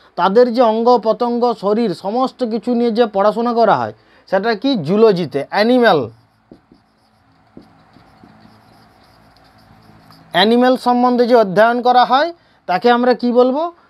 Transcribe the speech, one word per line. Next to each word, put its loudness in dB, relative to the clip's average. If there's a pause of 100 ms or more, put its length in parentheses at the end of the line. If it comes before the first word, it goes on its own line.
(160)
তাদের 2
যে 2
অঙ্গ 2
প্রত্যঙ্গ, -2
শরীর, -2
সমস্ত -6
কিছু -4
নিয়ে -2
যে 0
পড়াশোনা -2
করা 2
হয়, -6 (340)
সেটা -2
কি? -4
জুলজিতে, 0
অ্যানিম্যাল, 0 (4000)
অ্যানিম্যাল 2
সম্বন্ধে 0
যে 0
অধ্যয়ন 2
করা 2
হয়, 0 (340)
তাকে 0
আমরা 2
কি -4
বলবো? 0 (180)